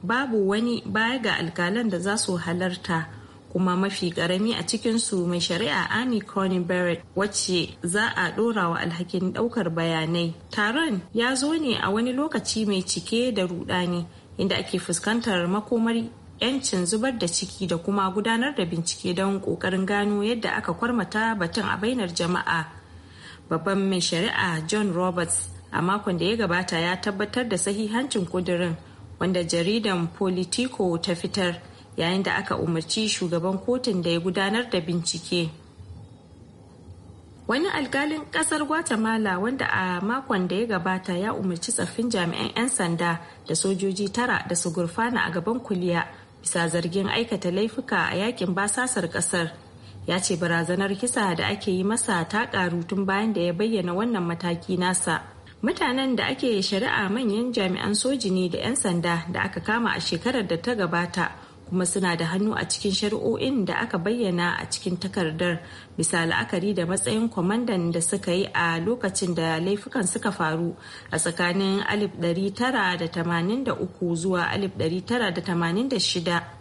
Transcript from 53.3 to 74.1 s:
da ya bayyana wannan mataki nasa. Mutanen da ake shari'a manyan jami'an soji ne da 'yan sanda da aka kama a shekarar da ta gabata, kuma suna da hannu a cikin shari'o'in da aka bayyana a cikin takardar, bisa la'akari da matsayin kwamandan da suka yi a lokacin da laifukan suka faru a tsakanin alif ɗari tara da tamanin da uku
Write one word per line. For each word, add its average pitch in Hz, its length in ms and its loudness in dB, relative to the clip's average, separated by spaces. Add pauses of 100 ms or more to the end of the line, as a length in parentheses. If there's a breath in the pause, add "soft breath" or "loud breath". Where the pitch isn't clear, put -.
da 208 80 2
ya 175 120 2
bayyana 185 420 2
wannan 214 280 2
mataki 170 560 -2
nasa. 180 440 2 (400 loud breath)
Mutanen 262 540 2
da - 120 2
ake 240 320 2
shari'a - 480 0
manyan 226 460 0
jami'an 196 420 0
soji 254 340 0
ne 185 220 2
da - 60 -2
'yan 240 180 -2
sanda 170 560 0
da - 160 0
aka - 120 -6
kama 214 360 0
a - 40 -4
shekarar 220 460 0
da 170 140 0
ta 247 140 0
gabata, 175 580 0 (340 loud breath)
kuma 180 200 2
suna 180 300 2
da 165 100 0
hannu 196 260 2
a - 160 -2
cikin - 240 0
shari'o'in 214 720 0
da - 160 0
aka 233 160 -2
bayyana 180 640 0
a - 80 -8
cikin 180 320 -4
takardar, 170 640 -2 (320 loud breath)
bisa 170 320 2
la'akari 190 480 0
da 175 80 2
matsayin 214 480 0
kwamandan 190 600 2
da 170 120 0
suka 196 320 0
yi 196 160 4
a 165 320 2
lokacin 196 500 0
da 165 220 2
laifukan 196 500 0
suka 208 260 0
faru 165 440 0 (340 loud breath)
a 165 60 -2
tsakanin 180 720 2
alif 208 320 0
ɗari 175 340 0
tara 220 440 2
da 170 100 -2
tamanin 175 560 0
da 240 80 0
uku 180 440 -2